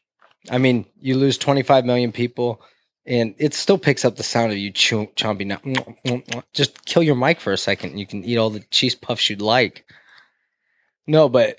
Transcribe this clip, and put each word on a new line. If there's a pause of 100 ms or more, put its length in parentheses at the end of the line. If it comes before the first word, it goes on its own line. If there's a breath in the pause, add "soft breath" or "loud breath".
(500)
I
mean, (140)
you
lose
twenty-five
million
people, (460 soft breath)
and
it
still
picks
up
the
sound
of
you
chew-,
chomping
up.
Just
kill
your
mic
for
a
second,
and
you
can
eat
all
the (140)
cheese
puffs
you'd
like. (1200 soft breath)
No,
but,